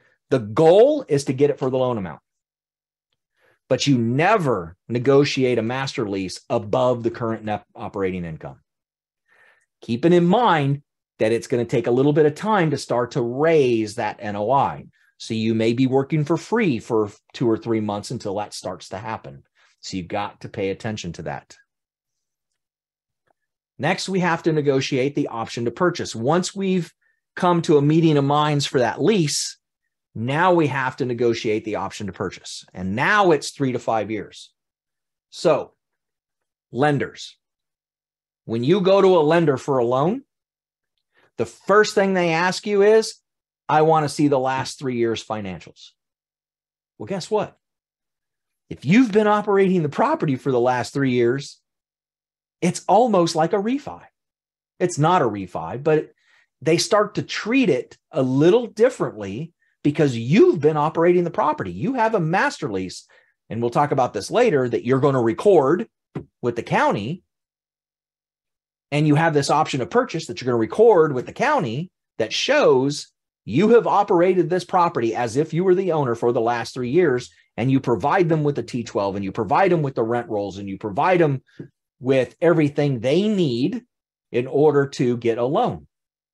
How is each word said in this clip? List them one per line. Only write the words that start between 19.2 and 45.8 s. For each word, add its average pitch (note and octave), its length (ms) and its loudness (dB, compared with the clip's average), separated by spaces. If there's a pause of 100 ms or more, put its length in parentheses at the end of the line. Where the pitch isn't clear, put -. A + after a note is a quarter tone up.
So - 160 -12
you F2+ 80 -8
got G2+ 380 -8
to A2+ 60 -16
pay G2 220 -6
attention G2+ 440 -8
to F2 80 -14
that. D2 340 -12 (2250)
Next, F3 300 -4
we F#3+ 120 -2
have E3 240 -2
to E3 80 2
negotiate C#3 600 0
the D3 140 -2
option A2+ 360 -8
to A#2+ 60 -2
purchase. E3+ 440 -2
Once D3 400 -2
we've F#3 380 -2 (420)
come F3 280 0
to D#3+ 140 4
a C#3 60 4
meeting D#3 340 4
of C#3 80 2
minds D3 420 0
for - 120 -2
that A#2 240 0
lease, E3 560 0 (560)
now D3 400 0
we D#3+ 140 2
have C3 300 -4
to C#3+ 60 -4
negotiate A#2 600 -2
the G#2 100 -6
option G2 320 -8
to F#2 60 -10
purchase. - 600 -10
And F#2 220 -8
now F3+ 380 2
it's C#3+ 180 -2
three C3 220 -4
to A#2+ 80 -6
five A2 320 -4
years. - 400 -12 (800)
So, - 440 -2 (960)
lenders, C3+ 640 -4 (1080)
when A#2 180 -6
you F3 180 2
go G3 220 4
to F#3 160 6
a D3+ 80 4
lender D#3 300 2
for C3+ 220 -2
a A#2+ 60 2
loan, C#3+ 380 0 (1120)
the A2 100 -4
first - 500 2
thing G3 180 2
they F3 160 0
ask F3 340 -2
you G3+ 180 2
is, A3 340 4 (520)
"I D#3 140 4
wanna D#3 260 2
see C#3+ 200 0
the C#3 100 2
last C3 400 -4
three B2+ 200 -6
years' A#2 260 -2
financials." G2 640 -12 (1080)